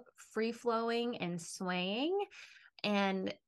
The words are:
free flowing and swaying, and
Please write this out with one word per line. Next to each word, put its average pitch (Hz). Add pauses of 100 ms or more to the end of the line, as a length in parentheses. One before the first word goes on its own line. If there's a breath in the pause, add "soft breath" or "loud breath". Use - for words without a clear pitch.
(160)
free 226
flowing 233
and 175
swaying, 190 (640 loud breath)
and 196 (140)